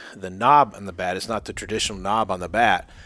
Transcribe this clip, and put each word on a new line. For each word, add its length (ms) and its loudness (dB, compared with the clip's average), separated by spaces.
the 160 -10
knob 460 4
on 100 -14
the 60 -10
bat. 240 -2
It's 140 -6
not 160 -4
the 80 -10
traditional 440 -4
knob 320 0
on 120 -4
the 80 -6
bat. 400 2